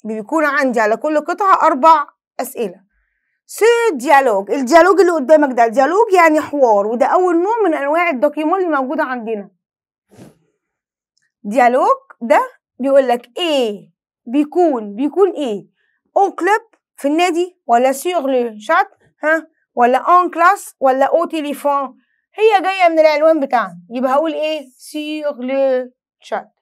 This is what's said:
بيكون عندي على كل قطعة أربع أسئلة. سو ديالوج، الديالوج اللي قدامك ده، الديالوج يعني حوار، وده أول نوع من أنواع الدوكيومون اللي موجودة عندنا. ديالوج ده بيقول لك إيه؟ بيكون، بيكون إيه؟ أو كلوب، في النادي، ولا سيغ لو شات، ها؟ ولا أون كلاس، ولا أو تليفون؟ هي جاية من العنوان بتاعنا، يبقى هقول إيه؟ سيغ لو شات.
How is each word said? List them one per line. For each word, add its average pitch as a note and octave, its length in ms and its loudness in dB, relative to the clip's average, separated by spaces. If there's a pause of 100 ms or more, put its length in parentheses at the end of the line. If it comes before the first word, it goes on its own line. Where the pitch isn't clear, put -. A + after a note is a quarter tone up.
بيكون A3 400 -4
عندي C4+ 360 0
على G#3+ 160 0
كل D4+ 240 -2
قطعة F4+ 460 0
أربع D#4 400 4 (340)
أسئلة. A3+ 400 -10 (640)
سو - 200 -2 (260)
ديالوج، B3 580 0
الديالوج E4 500 4
اللي F4+ 120 4
قدامك D4+ 440 2
ده، A#3+ 80 4
الديالوج D4+ 480 2
يعني D#4+ 280 4
حوار، A#3 460 0
وده A#3 200 -2
أول F4 360 0
نوع G#4 120 -2 (100)
من D#4+ 100 0
أنواع D#4 360 -2
الدوكيومون D4+ 480 -2
اللي E4+ 180 -2
موجودة C4+ 280 -4
عندنا. A3+ 460 -8 (1900)
ديالوج B3+ 540 2 (240)
ده E4+ 300 0 (280)
بيقول C4+ 300 2
لك A#3+ 280 -4
إيه؟ A#3+ 540 -4 (360)
بيكون، C#4 680 -2
بيكون D4+ 360 0
إيه؟ A3 360 -8 (500)
أو F#4+ 160 2
كلوب، G4+ 300 -2 (340)
في C#4 120 -6
النادي، F4 580 -2
ولا B3+ 260 2
سيغ D#4+ 340 -6
لو A#3+ 320 -2
شات، E4+ 320 -2 (320)
ها؟ D#4 260 -2 (260)
ولا A#3+ 240 2
أون F4+ 320 2
كلاس، F4 500 0
ولا C4+ 260 2
أو E4+ 180 0
تليفون؟ C#4+ 720 -6 (380)
هي G#4 280 2
جاية F#4 260 0
من E4 100 0
العنوان D#4 420 2
بتاعنا، A3+ 380 -4 (120)
يبقى B3+ 220 -4
هقول D4+ 220 -2
إيه؟ D4+ 340 -6 (100)
سيغ D4+ 640 -10
لو B3+ 500 -2 (300)
شات. - 420 -10